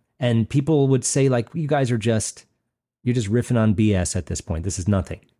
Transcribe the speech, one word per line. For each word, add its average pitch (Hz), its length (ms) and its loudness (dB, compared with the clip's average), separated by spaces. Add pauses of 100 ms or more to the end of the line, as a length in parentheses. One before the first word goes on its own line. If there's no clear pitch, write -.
(200)
And 113 280 0
people 143 400 2
would 131 160 2
say, 135 240 2
like, 120 260 0
"You 165 120 -4
guys 139 240 0
are 120 80 0
just, 110 480 -2 (560)
you're 120 120 0
just 113 160 -2
riffing 120 300 2
on 110 140 4
B 107 200 2
S 90 220 0
at 90 100 -6
this - 140 -8
point. 82 240 -6
This 92 140 -6
is 85 100 -6
nothing. 98 320 -2 (200)